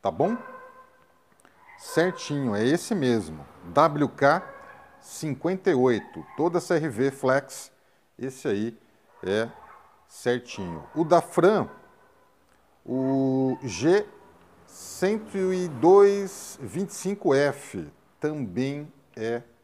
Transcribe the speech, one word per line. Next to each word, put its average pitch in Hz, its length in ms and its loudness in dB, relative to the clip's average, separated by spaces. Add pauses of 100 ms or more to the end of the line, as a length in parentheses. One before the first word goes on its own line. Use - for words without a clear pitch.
tá 98 80 -2
bom? 160 260 0 (1400)
Certinho, 147 760 -2
é 107 80 0
esse 160 300 0
mesmo, 107 500 0 (300)
W 147 360 4
K 151 480 0 (440)
cinquenta 170 720 -4
e - 20 4
oito, 123 520 0 (100)
toda 170 240 0
C 175 140 -2
R 156 160 0
V 123 200 0
Flex, 135 640 -2 (460)
esse 131 320 -8
aí 113 280 -2 (460)
é 110 260 -2 (600)
certinho. 101 840 -6
O 160 120 0
da 165 160 4
Fran, 180 480 2 (1160)
o 131 760 0
G 147 420 2 (600)
cento 190 880 -2
e 180 160 -2
dois 196 920 4
vinte 165 280 -6
e - 40 -14
cinco 185 400 -2
F, 139 560 0 (300)
também 143 720 -6 (240)
é 117 260 -4 (220)